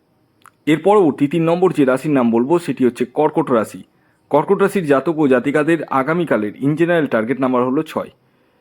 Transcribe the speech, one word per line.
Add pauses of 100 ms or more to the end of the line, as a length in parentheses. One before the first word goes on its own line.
(640)
এর
পরবর্তী
তিন
নম্বর
যে
রাশির
নাম
বলবো
সেটি
হচ্ছে
কর্কট
রাশি। (460)
কর্কট
রাশির
জাতক
ও
জাতিকাদের
আগামীকালের
in
general
টার্গেট
নাম্বার
হলো
ছয়। (520)